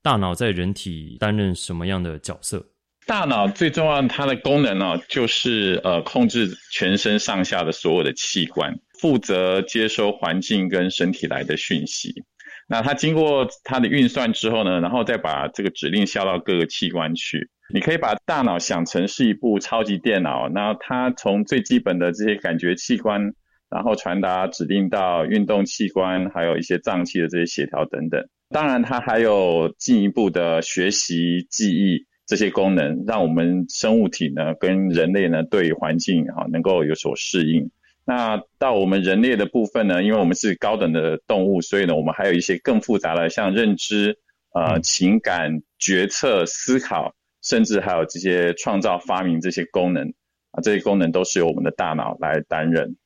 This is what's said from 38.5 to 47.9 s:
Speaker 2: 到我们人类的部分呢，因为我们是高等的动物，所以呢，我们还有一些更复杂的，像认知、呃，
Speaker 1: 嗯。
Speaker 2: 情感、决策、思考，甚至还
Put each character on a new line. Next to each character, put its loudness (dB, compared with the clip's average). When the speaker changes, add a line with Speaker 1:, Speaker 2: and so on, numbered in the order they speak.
Speaker 2:
到 2
我 4
们 2
人 4
类 4
的 0
部 0
分 0
呢， 2
因 4
为 4
我 4
们 4
是 0
高 0
等 2
的 0
动 0
物， 2
所 0
以 2
呢， 2
我 0
们 -2
还 0
有 4
一 4
些 0
更 2
复 0
杂 -2
的， 2
像 -2
认 2
知、 0
呃， 0
Speaker 1:
嗯。 0
Speaker 2:
情 2
感、 0
决 2
策、 2
思 -2
考， -4
甚 2
至 2
还 0